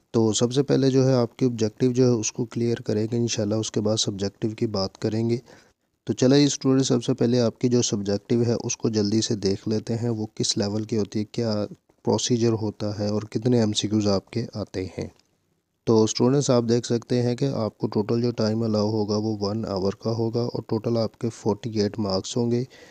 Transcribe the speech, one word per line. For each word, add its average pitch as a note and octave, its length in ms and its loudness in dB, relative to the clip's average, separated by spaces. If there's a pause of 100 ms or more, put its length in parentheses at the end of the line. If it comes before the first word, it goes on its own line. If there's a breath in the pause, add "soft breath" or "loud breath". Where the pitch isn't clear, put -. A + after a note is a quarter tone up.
(140)
तो A2+ 60 4 (120)
सबसे B2 300 0
पहले C3+ 280 2
जो C3 140 4
है C3 100 4
आपके A#2+ 320 0
ऑब्जेक्टिव A#2+ 460 0
जो B2+ 120 4
है B2 60 6
उसको A#2 340 -2
क्लियर A#2 360 -4
करेंगे A2+ 360 -2
इंशाल्लाह, A2 420 -2
उसके A2 220 -4
बाद G#2+ 180 0
सब्जेक्टिव G2+ 560 -4
की A#2+ 120 -2
बात G2 300 -4
करेंगे। A#2 440 -2 (640 loud breath)
तो A#2 60 0
चलिए C#3+ 360 6
स्टूडेंट, C3+ 360 2
सबसे B2+ 300 0
पहले B2 240 2
आपकी A#2 300 2
जो B2 140 4
सब्जेक्टिव G2+ 600 0
है A#2 120 0 (100)
उसको A#2+ 260 -4
जल्दी G#2+ 320 2
से A#2 140 -2
देख G2 320 -2
लेते G#2+ 260 -2
हैं, A#2 160 -2
वो A2 260 -4
किस - 220 -4
लेवल G#2 260 -2
की A2+ 120 -4
होती G#2 220 -2
है, G#2+ 80 -2
क्या A#2 260 -4 (520)
प्रोसीजर A2+ 500 2
होता G#2 400 -4
है G#2 180 -4
और G#2+ 200 -2
कितने A#2+ 300 2
एमसीक्यूज़ G#2+ 460 0
आपके G2+ 360 -2 (120)
आते F#2+ 280 -6 (120)
हैं। F#2 140 -8 (760)
तो A2 200 6
स्टूडेंट्स C3 440 2
आप A#2+ 140 4
देख A#2 220 0
सकते B2 360 -2
हैं B2 140 0
कि C#3 100 -2 (180)
आपको G#2+ 240 -4
टोटल A2 340 0
जो A#2+ 120 0
टाइम A2 300 0
अलाउ G#2+ 260 0
होगा G#2+ 280 0
वो A2 200 -2
वन G2+ 280 -4
आवर G2 360 -2
का A2+ 100 -2
होगा A2+ 300 -2
और A#2 280 -6
टोटल A#2 280 -2
आपके A2+ 320 -4
फ़ोर्टी A2+ 500 -4
एट G2+ 180 -2
मार्क्स F#2+ 380 -4
होंगे A#2+ 300 0 (240 loud breath)